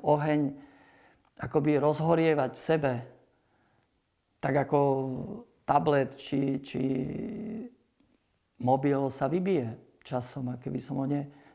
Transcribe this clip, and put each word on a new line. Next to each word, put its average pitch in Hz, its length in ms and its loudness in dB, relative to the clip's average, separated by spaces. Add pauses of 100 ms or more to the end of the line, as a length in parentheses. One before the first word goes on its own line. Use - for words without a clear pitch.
oheň 147 480 2 (880)
akoby 151 400 2
rozhorievať 151 800 4
v - 40 -18
sebe. 151 300 2 (1500)
Tak 139 240 2
ako 143 120 2 (840)
tablet 143 560 4
či, 139 400 -2
či 139 240 -6 (1800)
mobil 135 520 0
sa 139 160 -2
vybije 165 480 -2 (240)
časom 127 480 -6
a 123 80 -8
keby 127 240 -6
som 139 160 -6
ho 135 80 -2
ne-, 143 240 -4 (240)